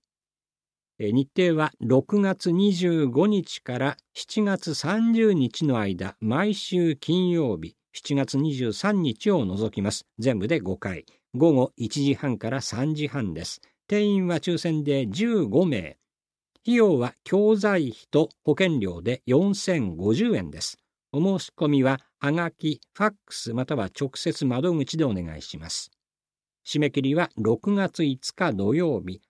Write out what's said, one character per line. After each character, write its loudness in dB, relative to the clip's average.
え -4
ー、 0
日 2
程 2
は 0
六 2
月 0
二 4
十 2
五 2
日 -2
か -6
ら -2
七 -4
月 -2
三 0
十 6
日 2
の 2
間、 -4
毎 2
週 0
金 0
曜 0
日、 -12
七 -4
月 0
二 0
十 -2
三 0
日 0
を 2
除 -2
き -6
ま 0
す。 -10
全 0
部 -2
で 0
五 -4
回。 -8
午 4
後 2
一 -4
時 2
半 -4
か -6
ら -4
三 -4
時 -4
半 -6
で -8
す。 -12
定 0
員 2
は -2
抽 -2
選 -2
で 0
十 0
五 2
名。 -4
費 2
用 6
は -2
教 4
材 0
費 -14
と 4
保 2
険 2
料 -4
で -2
四 4
千 -2
五 2
十 2
円 -4
で -14
す。 -10
お -2
申 -6
し -16
込 -2
み 4
は、 2
は -2
が -2
き、 -6
フ -2
ァ 2
ッ -2
ク -18
ス、 -8
ま -2
た -4
は -2
直 -4
接 -4
窓 0
口 -2
で 0
お 0
願 -6
い -12
し -14
ま -14
す。 -10
締 -2
め 2
切 -2
り 0
は 0
六 0
月 -2
五 -4
日 -2
土 0
曜 0
日。 -10